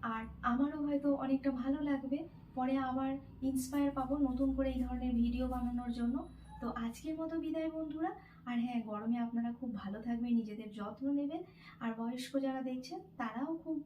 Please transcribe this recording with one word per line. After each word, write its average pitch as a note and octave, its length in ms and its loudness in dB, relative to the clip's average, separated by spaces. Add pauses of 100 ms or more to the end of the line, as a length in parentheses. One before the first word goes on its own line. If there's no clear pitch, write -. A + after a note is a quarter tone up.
(140)
আর A3+ 80 -4 (280)
আমারও C#4+ 360 4
হয়তো C#4+ 220 2 (160)
অনেকটা C4+ 260 2 (120)
ভালো C#4 160 2 (120)
লাগবে, C4+ 280 0 (380)
পরে C4 180 2 (160)
আবার C4+ 220 2 (360)
ইন্সপায়ার C#4 500 2
পাবো C4 160 2 (140)
নতুন B3+ 280 2
করে C4+ 180 4
এই B3+ 100 0
ধরনের B3 280 0 (100)
ভিডিও A#3+ 320 2
বানানোর A#3+ 440 0
জন্য। A#3+ 180 2 (440)
তো A#3+ 60 -4 (180)
আজকের C#4+ 360 -2
মতো D#4+ 140 -2 (100)
বিদায় D#4+ 320 0
বন্ধুরা। D#4+ 340 -2 (380)
আর A#3+ 160 0
হ্যাঁ, B3 160 0 (100)
গরমে A3+ 360 0
আপনারা A#3 320 0
খুব B3 120 -4 (120)
ভালো G3 240 -4
থাকবেন, A#3 340 2
নিজেদের G#3+ 280 -6 (100)
যত্ন G#3+ 260 -6 (140)
নেবেন। D4+ 240 0 (420)
আর A3+ 60 0 (100)
বয়স্ক B3 320 -2 (120)
যারা C4 160 0 (100)
দেখছেন, B3+ 300 -6 (200)
তারাও A#3+ 320 -2 (100)
খুব D#4+ 240 -2